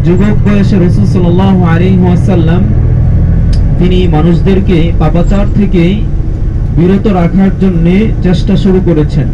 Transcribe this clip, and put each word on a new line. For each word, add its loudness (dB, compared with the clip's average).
যুবক 0
বয়সে 0
রাসূল 0
সাল্লাল্লাহু 0
আলাইহি 2
ওয়াসাল্লাম 0
তিনি 0
মানুষদেরকে 0
পাপাচার 0
থেকে 0
বিরত 0
রাখার 0
জন্যে 0
চেষ্টা 0
শুরু 0
করেছেন। -2